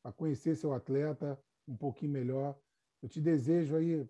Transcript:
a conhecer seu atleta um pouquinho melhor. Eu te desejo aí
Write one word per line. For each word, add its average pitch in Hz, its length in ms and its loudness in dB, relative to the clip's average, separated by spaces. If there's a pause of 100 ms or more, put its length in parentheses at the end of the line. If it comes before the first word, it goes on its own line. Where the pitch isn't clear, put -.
a 117 80 -10
conhecer 156 440 0
seu 151 180 -2
atleta 139 680 -2 (280)
um 127 80 -8
pouquinho 143 360 -4
melhor. 135 480 -2 (420)
Eu 123 80 -10
te 160 120 -6
desejo 156 540 4
aí 160 340 2